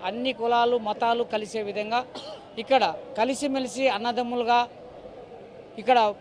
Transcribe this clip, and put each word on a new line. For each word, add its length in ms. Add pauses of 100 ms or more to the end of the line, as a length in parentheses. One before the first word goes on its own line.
(100)
అన్ని 240
కులాలు, 440
మతాలు 460 (100)
కలిసే 360
విధంగా 320 (600)
ఇక్కడ 220 (340)
కలిసిమెలిసి 680
అన్నదమ్ములుగా 720 (1200)
ఇక్కడ 200 (220)